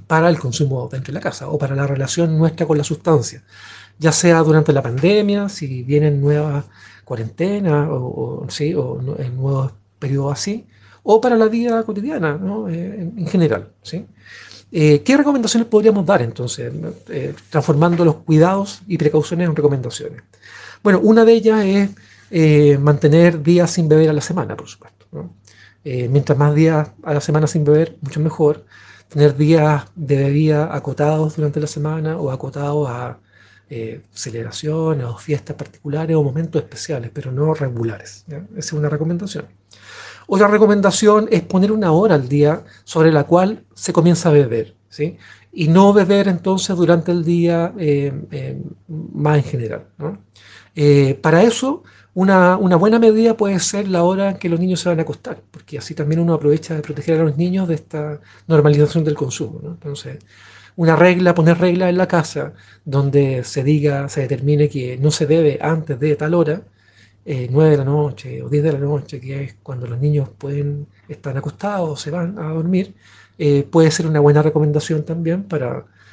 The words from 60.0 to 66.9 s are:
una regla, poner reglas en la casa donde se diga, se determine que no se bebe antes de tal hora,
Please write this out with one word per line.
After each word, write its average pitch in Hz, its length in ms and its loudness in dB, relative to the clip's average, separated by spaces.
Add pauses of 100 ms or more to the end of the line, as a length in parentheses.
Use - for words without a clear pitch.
una 165 200 4
regla, 175 380 4
poner 170 240 4
reglas 180 320 0
en 180 80 0
la 180 100 0
casa 151 460 -4 (300)
donde 139 600 0
se - 180 -6
diga, 139 460 0
se 143 140 -6
determine 143 480 0
que 127 260 -8
no 143 140 0
se 151 160 -2
bebe 156 340 2
antes 151 400 -4
de 147 160 0
tal 156 160 -4
hora, 170 300 0 (600)